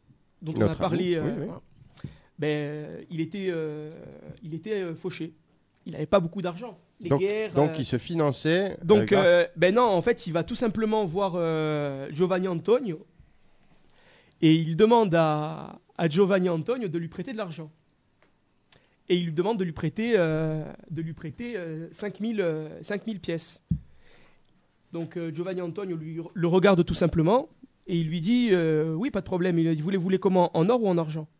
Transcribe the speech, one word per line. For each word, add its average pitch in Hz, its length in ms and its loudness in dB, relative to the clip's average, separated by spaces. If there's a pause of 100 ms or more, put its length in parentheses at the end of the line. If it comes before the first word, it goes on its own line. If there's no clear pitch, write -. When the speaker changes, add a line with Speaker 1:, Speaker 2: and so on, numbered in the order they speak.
(420)
Speaker 1:
dont 156 140 -8
on 113 60 0
a 107 60 6
Speaker 2:
Notre - 160 -2
ami, 185 60 0
Speaker 1:
parlé, 175 260 0
euh, 160 80 -2
Speaker 2:
oui, 147 80 -2
oui. - 40 -6 (100)
Speaker 1:
voilà, - 160 -12 (800)
ben, 143 100 -2
euh, 151 520 -6 (100)
il 160 100 -4
était, 190 300 -4
euh, 151 400 -6 (500)
il 160 140 -10
était, 196 260 -4
euh, 165 140 -6
fauché. 165 380 -8 (520)
Il - 60 -10
n'avait 156 160 -6
pas 202 120 4
beaucoup 170 220 -2
d'argent. 180 380 -8 (200)
Les 175 100 -8
Speaker 2:
Donc, 143 120 4
Speaker 1:
guerres, 208 320 -2
Speaker 2:
donc 147 180 4
Speaker 1:
euh, 160 80 -8
Speaker 2:
il 131 60 -2
se 127 140 -2
finançait, 165 720 0
euh, - 120 -12
Speaker 1:
donc, 208 260 6
Speaker 2:
grâce 196 160 6
Speaker 1:
euh, 175 200 8 (100)
ben 180 200 4
non, 247 80 6
en 196 180 4
fait, - 240 0
il 165 80 -6
va 165 100 0
tout 233 120 -6
simplement 214 500 0
voir, 180 300 -2
euh, 151 760 -2
Giovanni 185 360 0
Antonio 185 580 0 (1400)
et 160 120 8
il 165 220 2
demande 214 400 6
à, 156 640 -2 (180)
à 170 120 2
Giovanni 185 400 4
Antonio 220 380 -2
de 160 100 -4
lui 170 100 -4
prêter 190 260 -10
de 214 40 -10
l'argent. 160 340 -12 (1400)
Et 180 80 4
il 175 80 -2
lui 165 80 -4
demande 185 260 0
de 190 40 -2
lui 175 100 -4
prêter, 220 420 -2
euh, 156 480 0 (260)
de 165 120 -8
lui 165 120 -8
prêter, 240 420 -10
euh, 165 360 -8
cinq 202 280 -10
mille, 214 220 -2
euh, 156 260 -2 (140)
cinq 196 240 -8
mille 214 140 -8
pièces. - 420 -8 (1300)
Donc, 170 260 -10
euh, 165 160 -6
Giovanni 180 280 -6
Antonio 175 340 -8
lui, 160 240 -10 (140)
le 175 140 0
regarde 185 380 6
tout - 80 -2
simplement 170 560 2 (380)
et 180 120 0
il 165 80 0
lui 165 140 -4
dit, 233 300 4
euh, « 160 460 2
Oui, 240 140 -4
pas 202 80 -4
de - 60 -6
problème. » 180 340 0
Il 165 80 4
a 165 80 2
dit, « 151 80 -4
Vous 170 60 -2
les 196 80 0
voulez 180 220 0
comment ? 185 380 2
En 165 120 4
or 240 140 2
ou 202 40 2
en 180 100 2
argent ? » 156 300 -4 (120)